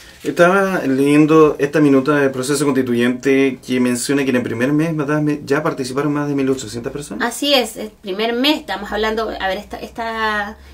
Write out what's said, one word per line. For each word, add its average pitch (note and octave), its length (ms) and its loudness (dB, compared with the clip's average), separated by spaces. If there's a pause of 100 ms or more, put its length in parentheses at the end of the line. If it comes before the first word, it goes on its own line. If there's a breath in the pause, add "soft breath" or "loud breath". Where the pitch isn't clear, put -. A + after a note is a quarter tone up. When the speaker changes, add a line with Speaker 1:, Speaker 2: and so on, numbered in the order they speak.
(220 loud breath)
Speaker 1:
Estaba F3+ 580 2
leyendo D3 800 4
esta C#3+ 220 0
minuta C#3+ 360 4
del C#3 140 2
proceso C3+ 340 -2
constituyente B2+ 1000 2
que B2+ 160 -2
menciona B2 440 0
que C3 60 0
en B2 60 2
el A#2 60 0
primer A#2 300 -2
mes, D#3 200 2
Matías, D3+ 300 -2
me-, D3 220 -2
ya C#3+ 180 0
participaron C#3+ 500 -2
más D3 160 -2
de C#3+ 60 -2
mil C3+ 160 0
ochocientas A#2 420 -6
personas. G3+ 340 -8
Speaker 2:
Así C#4+ 280 -2
es, A#3 220 -2
el G#3+ 120 -10
primer G#3+ 460 -6
mes, C#4+ 240 0
estamos G3+ 340 -10
hablando, G#3+ 380 -4
a - 180 -6
ver, F#3+ 80 -4
esta, G#3 220 -14
esta, A3 800 -6 (160 soft breath)